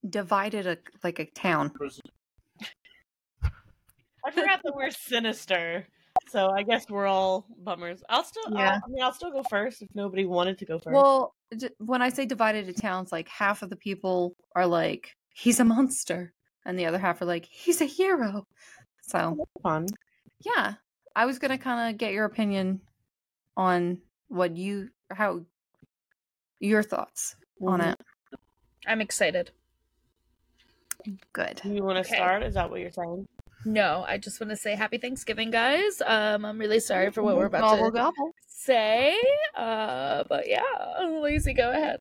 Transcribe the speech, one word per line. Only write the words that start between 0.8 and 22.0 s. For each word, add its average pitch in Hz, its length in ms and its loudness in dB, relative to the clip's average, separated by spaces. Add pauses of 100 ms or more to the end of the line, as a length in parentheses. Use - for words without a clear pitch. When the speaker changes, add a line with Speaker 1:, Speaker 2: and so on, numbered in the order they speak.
Speaker 1:
like, 175 160 -2
a 156 60 -4
town. 151 460 0 (2500)
Speaker 2:
I 277 80 -4
forgot 339 320 2
that 285 120 -6
we're 269 160 -4
sinister, 196 960 -4 (420)
so 190 220 2
I 196 120 0
guess 226 260 -2
we're 202 180 -2
all 190 380 2 (180)
bummers. 175 440 -10
I'll 247 160 2
still, - 280 -12
Speaker 1:
Yeah. 196 240 2
Speaker 2:
I'll, 208 100 -2
I - 40 -14
mean, 262 140 -4
I'll 254 100 2
still 349 180 -10
go 269 120 -4
first 214 380 -4
if 202 140 -18
nobody 196 300 -2
wanted 180 340 0
to 196 60 -10
go 160 120 -6
first. 165 160 -6
Speaker 1:
Well, 269 400 6 (240)
d-, 247 120 -6 (100)
when 247 240 0
I 254 60 4
say 262 160 -2
divided 214 440 0
a 180 40 -8
town, 185 300 -4
it's 185 80 -10
like 165 180 -6
half 202 340 0
of 190 80 -12
the 196 40 -10
people 185 600 -2 (200)
are 180 120 4
like, 165 480 0 (180)
"He's 233 260 2
a 247 60 8
monster," 226 680 2 (340)
and 185 120 -6
the 175 80 0
other 165 140 0
half 185 220 0
are 180 40 -2
like, 170 200 -2
"He's - 360 0
a 311 40 4
hero." 277 580 0 (580)
So, 165 380 -2
Speaker 2:
That's - 240 -10
fun. 165 240 0 (580)
Speaker 1:
yeah, 302 300 -2 (400)
I 226 100 2
was 254 140 -2
gonna 262 180 -2
kinda 240 360 -4
get 214 200 -4